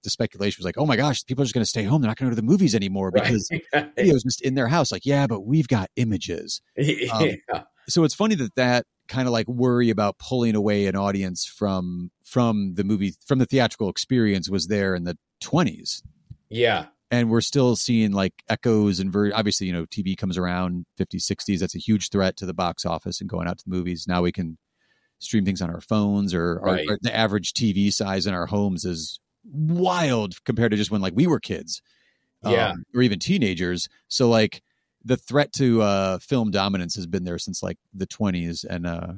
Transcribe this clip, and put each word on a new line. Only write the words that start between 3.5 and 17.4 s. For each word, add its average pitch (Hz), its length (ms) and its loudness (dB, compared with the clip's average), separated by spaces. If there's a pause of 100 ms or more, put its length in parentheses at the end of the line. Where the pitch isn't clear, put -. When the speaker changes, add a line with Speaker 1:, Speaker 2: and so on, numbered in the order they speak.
Speaker 2:
<laughs> 151 460 -4
Speaker 1:
radio's 151 260 4
just - 200 -4
in 131 120 0
their 127 140 2
house." 151 240 2
Like, 95 140 -6
"Yeah, 139 200 2
but 107 140 -2
we've 127 280 2
got 101 280 2
images." 98 640 -2 (160)
Speaker 2:
<laughs> 131 360 0
Speaker 1:
Um, 120 180 2 (180)
Speaker 2:
Yeah. 110 140 -6 (260)
Speaker 1:
so 165 160 4
it's 147 100 2
funny 214 200 2
that 127 220 -4
that 123 300 2 (220)
kinda, 127 220 -2
like, 113 180 0
worry 123 400 2
about 101 300 0
pulling 120 360 0
away 104 320 2
an 92 100 0
audience 98 500 -2
from, 90 640 -4 (120)
from 107 520 0
the 98 100 0
movie, 98 300 0 (100)
from 135 140 0
the 127 80 2
theatrical 117 420 0
experience 98 600 0
was 92 160 -2
there 98 280 0
in 87 100 -4
the 87 120 -4 (240)
twenties. - 640 -2 (480)
Speaker 2:
Yeah. 110 380 2 (220)
Speaker 1:
And 120 200 2
we're 113 100 6